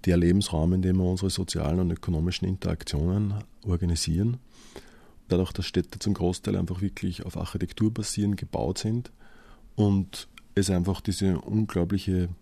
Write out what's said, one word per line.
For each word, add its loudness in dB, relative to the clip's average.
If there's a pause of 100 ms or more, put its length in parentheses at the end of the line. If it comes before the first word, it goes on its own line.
der 4
Lebensraum, 4
in 2
dem 2
wir 2
unsere 0
sozialen 0
und 2
ökonomischen 0
Interaktionen -2 (300)
organisieren. 0 (920)
Dadurch, 2
dass -4
Städte -2
zum 0
Großteil 0
einfach -2
wirklich -4
auf -8
Architektur -2
basierend -2
gebaut -4
sind -4 (640)
und 2 (260)
es 2
einfach 2
diese 0
unglaubliche 0 (140)